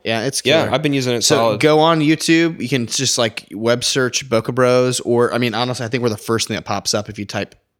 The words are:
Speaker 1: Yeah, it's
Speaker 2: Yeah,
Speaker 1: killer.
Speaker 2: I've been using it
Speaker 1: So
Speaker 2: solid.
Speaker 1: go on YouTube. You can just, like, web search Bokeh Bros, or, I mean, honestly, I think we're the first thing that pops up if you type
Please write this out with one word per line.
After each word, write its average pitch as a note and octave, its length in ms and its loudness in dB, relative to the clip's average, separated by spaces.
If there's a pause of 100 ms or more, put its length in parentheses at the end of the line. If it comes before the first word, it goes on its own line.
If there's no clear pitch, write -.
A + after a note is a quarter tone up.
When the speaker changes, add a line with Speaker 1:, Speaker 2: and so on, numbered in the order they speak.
Speaker 1:
Yeah, A2+ 200 -2
it's C3+ 200 -4
Speaker 2:
Yeah, D3 200 4
Speaker 1:
killer. G#2 100 -2
Speaker 2:
I've C3+ 100 0
been D3 100 0
using B2+ 220 0
it A2 60 -2
Speaker 1:
So D3+ 160 2
Speaker 2:
solid. A2+ 240 2
Speaker 1:
go D3+ 180 4
on D#3+ 220 4
YouTube. E3 580 2
You - 80 -6
can A#2+ 200 -2
just, - 300 -2
like, A2+ 340 -2
web A#2 340 0
search C3 420 -2
Bokeh A2+ 260 0
Bros, B2+ 480 2
or, A#2+ 320 2
I A#2 40 0
mean, A#2+ 160 0
honestly, B2 320 -4
I - 20 -6
think A#2+ 160 -4
we're A#2+ 60 2
the G#2 80 -4
first - 320 -2
thing A2 60 -4
that F2+ 100 -6
pops G2+ 280 -4
up G#2 140 -2
if F2 100 -14
you G#2 60 -8
type G2+ 320 -8 (240)